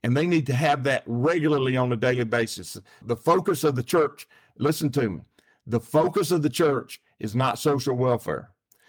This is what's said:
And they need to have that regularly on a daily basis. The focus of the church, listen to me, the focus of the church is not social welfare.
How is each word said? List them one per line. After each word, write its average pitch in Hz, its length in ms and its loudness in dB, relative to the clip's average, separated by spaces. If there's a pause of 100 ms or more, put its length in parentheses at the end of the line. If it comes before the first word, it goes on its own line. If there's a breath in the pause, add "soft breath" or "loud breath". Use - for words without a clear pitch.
And 120 140 2
they 165 100 0
need 160 200 2
to 135 60 -2
have 143 300 0
that 135 220 0
regularly 135 720 0
on 127 160 2
a - 20 0
daily 123 300 0
basis. 113 520 -4 (240 loud breath)
The 117 140 -4
focus 170 480 0
of 143 120 2
the 123 80 -2
church, - 440 0 (300 soft breath)
listen 151 340 0
to 127 180 0
me, 76 120 -8 (440 soft breath)
the 113 140 -2
focus 170 520 0
of 175 100 2
the 147 80 0
church 139 520 0 (180)
is 107 140 -6
not 110 240 0
social 135 380 0
welfare. 120 560 -2 (380 soft breath)